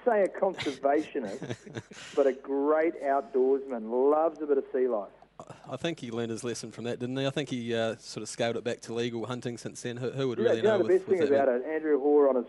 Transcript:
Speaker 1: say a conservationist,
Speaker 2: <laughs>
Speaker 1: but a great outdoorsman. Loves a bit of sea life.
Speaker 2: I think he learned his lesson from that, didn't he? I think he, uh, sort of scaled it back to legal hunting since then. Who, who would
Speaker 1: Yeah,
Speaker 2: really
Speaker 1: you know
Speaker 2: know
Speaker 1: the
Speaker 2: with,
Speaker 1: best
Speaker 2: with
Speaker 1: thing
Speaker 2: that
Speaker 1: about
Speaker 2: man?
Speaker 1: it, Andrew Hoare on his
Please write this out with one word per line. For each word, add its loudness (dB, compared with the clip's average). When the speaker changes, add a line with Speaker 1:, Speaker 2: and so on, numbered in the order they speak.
Speaker 1:
say 4
a 4
conservationist, -2
Speaker 2:
<laughs> -16
Speaker 1:
but 6
a 4
great 0
outdoorsman. 0
Loves 2
a -6
bit 2
of 0
sea 2
life. -2
Speaker 2:
I -6
think -6
he -10
learned -4
his -8
lesson -6
from -12
that, -4
didn't -6
he? -2
I 0
think -4
he, -4
uh, 0
sort -12
of -10
scaled -2
it -6
back -4
to -10
legal -4
hunting -6
since -12
then. -8
Who, -4
who -2
would -4
Speaker 1:
Yeah, 0
Speaker 2:
really 4
Speaker 1:
you -4
know 6
Speaker 2:
know -
Speaker 1:
the 4
Speaker 2:
with, 4
Speaker 1:
best -4
Speaker 2:
with 2
Speaker 1:
thing 4
Speaker 2:
that 4
Speaker 1:
about 2
Speaker 2:
man? -8
Speaker 1:
it, -2
Andrew 2
Hoare 6
on 4
his 0